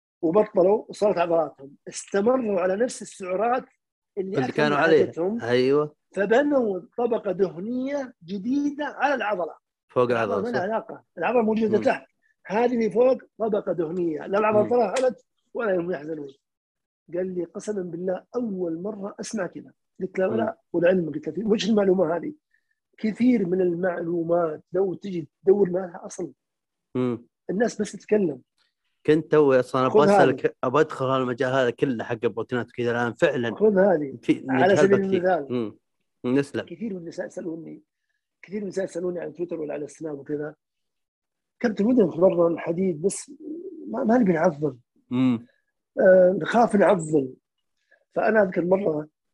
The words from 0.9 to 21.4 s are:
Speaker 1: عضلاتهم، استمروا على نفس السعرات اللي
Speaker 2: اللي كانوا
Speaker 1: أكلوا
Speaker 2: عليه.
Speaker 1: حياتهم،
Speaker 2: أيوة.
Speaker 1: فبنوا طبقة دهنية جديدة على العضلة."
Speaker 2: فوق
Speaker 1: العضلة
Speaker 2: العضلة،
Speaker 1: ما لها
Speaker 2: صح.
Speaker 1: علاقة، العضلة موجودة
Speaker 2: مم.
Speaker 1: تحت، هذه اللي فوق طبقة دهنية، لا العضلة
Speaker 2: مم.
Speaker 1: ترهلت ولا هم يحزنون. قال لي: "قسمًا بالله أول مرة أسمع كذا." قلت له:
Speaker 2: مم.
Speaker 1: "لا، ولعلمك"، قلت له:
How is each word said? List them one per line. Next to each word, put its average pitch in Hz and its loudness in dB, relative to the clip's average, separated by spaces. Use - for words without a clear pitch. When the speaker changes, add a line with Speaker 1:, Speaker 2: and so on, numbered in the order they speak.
Speaker 1:
عضلاتهم، 160 -2
استمروا 208 -2
على 185 0
نفس 233 -4
السعرات 208 -4
اللي 190 -6
Speaker 2:
اللي 131 -2
كانوا 147 0
Speaker 1:
أكلوا - -
Speaker 2:
عليه. 156 4
Speaker 1:
حياتهم، 180 -4
Speaker 2:
أيوة. 131 0
Speaker 1:
فبنوا 226 2
طبقة 226 -2
دهنية 233 -4
جديدة 262 -4
على 269 -2
العضلة." 202 -4
Speaker 2:
فوق 123 2
Speaker 1:
العضلة 117 0
Speaker 2:
العضلة، 101 -2
Speaker 1:
ما 120 -2
لها - -2
Speaker 2:
صح. 175 -2
Speaker 1:
علاقة، 202 -6
العضلة 214 2
موجودة 214 2
Speaker 2:
مم. - -2
Speaker 1:
تحت، - -2
هذه 240 0
اللي 226 0
فوق 247 2
طبقة 202 -2
دهنية، 165 -4
لا 196 0
العضلة 214 2
Speaker 2:
مم. - -4
Speaker 1:
ترهلت 240 0
ولا 208 -2
هم 175 -2
يحزنون. 151 -8
قال 185 -4
لي: 175 -4
"قسمًا 202 -8
بالله 180 -6
أول 180 -4
مرة 208 -10
أسمع 202 -6
كذا." - -18
قلت 185 -6
له: 185 0
Speaker 2:
مم. 214 -2
Speaker 1:
"لا، 220 -2
ولعلمك"، 170 0
قلت 156 -8
له: 220 -4